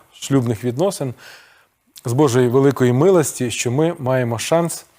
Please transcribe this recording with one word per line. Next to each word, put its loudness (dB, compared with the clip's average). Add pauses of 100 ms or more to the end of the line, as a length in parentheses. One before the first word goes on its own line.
(140)
шлюбних -2
відносин -4 (920)
з -4
Божої 4
великої 2
милості, 2
що -4
ми -2
маємо -2
шанс -2 (140)